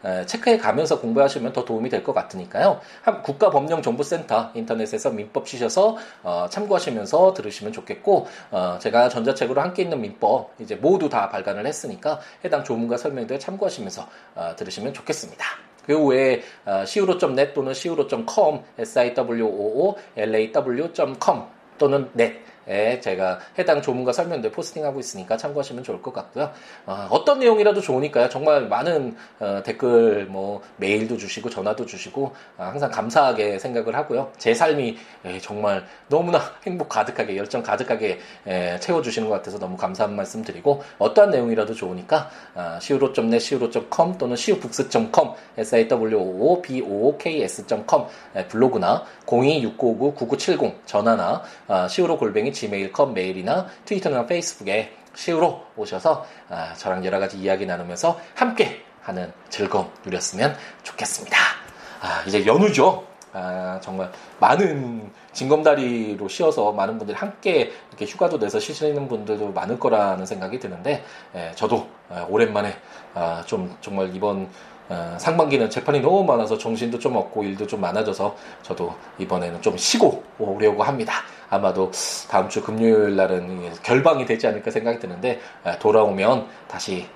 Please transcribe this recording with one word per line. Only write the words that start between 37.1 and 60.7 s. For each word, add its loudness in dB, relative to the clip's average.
열정 -4
가득하게, -2
에, -2
채워주시는 -2
것 0
같아서 -8
너무 -8
감사한 -2
말씀 -6
드리고, 0
어떠한 6
내용이라도 2
좋으니까, -2
아, -8
시우로 0
점 0
넷, 4
시우로 -2
점 -2
컴 0
또는 -2
시우북스 -2
점 2
컴, 4
에스아이더블유오오 2
비 -6
오오 2
케이 -2
에스 -6
점 -2
컴, 2
에, -4
블로그나 2
공이육구오구 2
구구칠공 0
전화나, 2
아, 2
시우로 0
골뱅이 0
지메일 -4
컴 2
메일이나 -2
트위터나 0
페이스북에 -4
시우로 0
오셔서, 0
아, -8
저랑 -4
여러 0
가지 -2
이야기 0
나누면서 -2
함께 0
하는 -8
즐거움 -2
누렸으면 -2